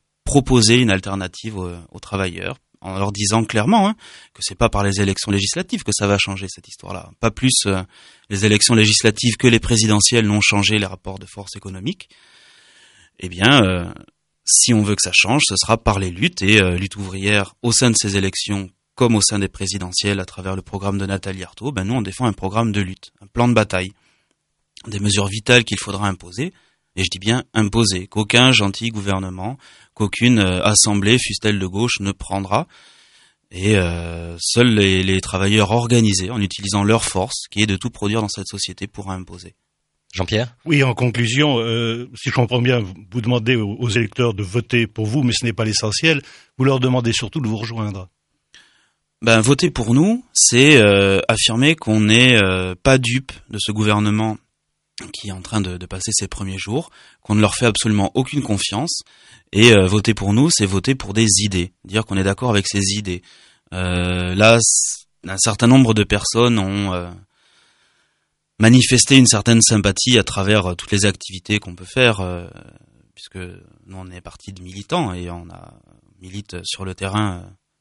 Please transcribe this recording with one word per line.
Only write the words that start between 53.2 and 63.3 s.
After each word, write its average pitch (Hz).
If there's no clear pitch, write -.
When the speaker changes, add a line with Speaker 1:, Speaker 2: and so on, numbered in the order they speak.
Speaker 1:
de 107
ce -
gouvernement 107
qui -
est -
en 92
train 107
de, 90
de 90
passer 95
ses 98
premiers 95
jours, 123
qu'on -
ne 104
leur 104
fait 123
absolument 104
aucune 131
confiance. 107
Et, 113
euh, 98
voter 104
pour 98
nous, 143
c'est 104
voter 95
pour 101
des 110
idées, 95
dire 104
qu'on 95
est 95
d'accord 98
avec 101
ces 101
idées. 92